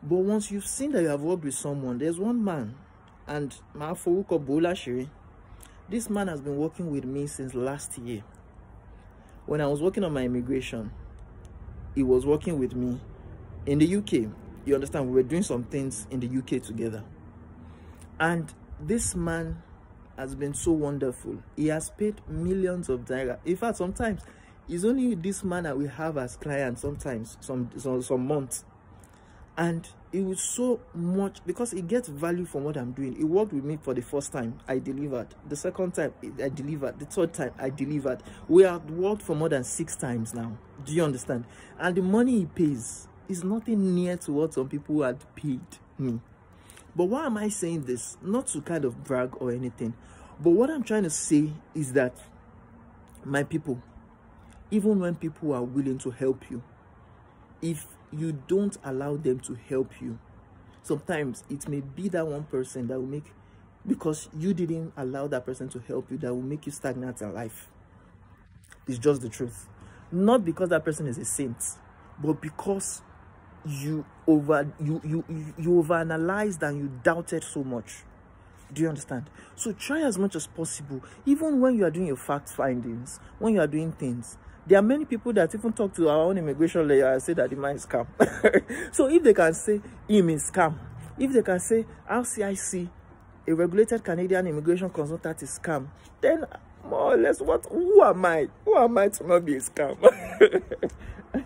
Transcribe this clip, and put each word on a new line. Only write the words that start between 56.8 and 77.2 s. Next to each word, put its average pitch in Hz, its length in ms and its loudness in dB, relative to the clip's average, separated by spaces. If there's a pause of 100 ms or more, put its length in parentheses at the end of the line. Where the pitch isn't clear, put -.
if 165 280 -6 (240)
you 156 200 -4 (160)
don't 196 360 0
allow 139 340 -4
them 131 240 0
to - 160 -10 (120)
help 131 320 -2
you. 120 160 -8 (640)
Sometimes 147 680 -4
it 143 180 -10
may 143 140 -4
be 139 280 -6
that 170 160 -2
one 147 180 -6
person 131 440 -6
that 131 120 -4
will 131 80 -6
make, 147 260 -10 (520)
because - 520 -2
you 180 160 0
didn't 165 440 -4
allow 139 300 -4
that 131 180 -4
person 131 240 -8
to 123 100 -12
help 127 300 -8
you, 131 100 -8
that 123 140 -4
will 127 80 -4
make 143 240 -8
you 147 60 -10
stagnant 127 500 -8
in 104 120 -8
life. 110 360 -12 (1200)
It's 127 100 -4
just 139 240 2
the 120 80 -8
truth. - 380 -10 (440)
Not 202 340 4
because 170 240 0
that 160 160 2
person 156 220 -2
is 123 100 -4
a 185 80 -8
saint, 123 360 -4 (600)
but 151 200 0
because - 600 -6 (640)
you 147 400 -6 (200)
over, 151 540 4
you, 156 240 -2
you, 156 240 -2
you, 156 300 -8
you 165 120 -2 (140)
overanalyzed 165 800 0
and 147 140 -2
you 143 140 -4 (120)
doubted 165 400 0